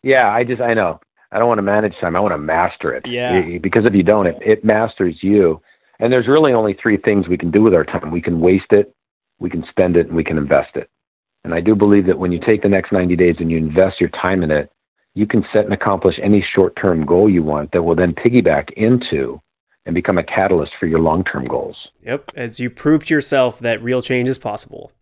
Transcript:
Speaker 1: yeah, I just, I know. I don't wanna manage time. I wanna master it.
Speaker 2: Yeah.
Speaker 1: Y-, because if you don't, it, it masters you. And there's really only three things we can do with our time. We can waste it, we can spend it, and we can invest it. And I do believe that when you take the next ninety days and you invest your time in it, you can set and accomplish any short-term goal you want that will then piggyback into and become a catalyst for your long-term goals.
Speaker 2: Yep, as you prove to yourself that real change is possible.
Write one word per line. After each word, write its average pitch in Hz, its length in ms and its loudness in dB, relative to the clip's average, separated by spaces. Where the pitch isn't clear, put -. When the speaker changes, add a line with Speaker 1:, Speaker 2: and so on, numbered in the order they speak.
Speaker 1:
yeah, 127 280 2
I 117 140 0
just, 120 180 -4
I 120 120 0
know. 90 260 -2
I 101 60 -4
don't 117 100 2
wanna 110 140 0
manage 101 380 0
time. 85 160 -4
I 90 40 0
wanna 95 180 -2
master 80 560 -4
it. 62 120 -10
Speaker 2:
Yeah. 120 340 -2
Speaker 1:
Y-, 85 180 -6
because 95 260 -2
if 107 100 2
you 98 80 4
don't, 101 240 2
it, 85 140 -2
it 107 240 0
masters 107 580 0
you. 95 380 2
And 120 120 0
there's 123 180 2
really 143 260 4
only 107 200 0
three - 220 0
things 98 320 0
we 90 100 0
can 85 120 -4
do 101 100 4
with 110 140 6
our 80 100 4
time. 76 260 -8
We 82 120 -4
can 85 180 -2
waste 92 320 2
it, 104 220 2
we 90 120 -8
can 85 180 -8
spend 87 300 2
it, 82 80 2
and 82 100 -6
we 80 80 0
can 80 140 -4
invest 71 380 -2
it. - 120 -10
And 87 80 -8
I 82 80 -2
do 104 140 2
believe 101 320 4
that 90 120 0
when 90 140 -2
you 85 80 -4
take 110 220 0
the 104 80 0
next 98 200 0
ninety 90 260 0
days 87 220 2
and 82 120 -2
you 82 80 0
invest 82 420 0
your - 100 -2
time 92 320 -2
in 78 80 -2
it, 73 220 -2
you 104 120 0
can 104 260 0
set 107 120 2
and 101 100 -2
accomplish 98 480 0
any 101 200 2
short-term 90 500 0
goal 87 240 4
you 90 140 2
want 76 300 -4
that 87 100 0
will 82 120 0
then 85 200 0
piggyback 90 580 0
into 85 680 -2
and 85 80 -6
become 90 240 0
a 85 40 -2
catalyst 90 560 -2
for - 80 -6
your 80 140 0
long-term 80 460 -2
goals. - 420 -10
Speaker 2:
Yep, 135 320 -10
as 120 240 -12
you 123 80 -4
prove 151 380 0
to 160 80 0
yourself 135 460 0
that 117 220 -4
real 123 200 -2
change 123 260 -2
is 131 80 -2
possible. - 640 -12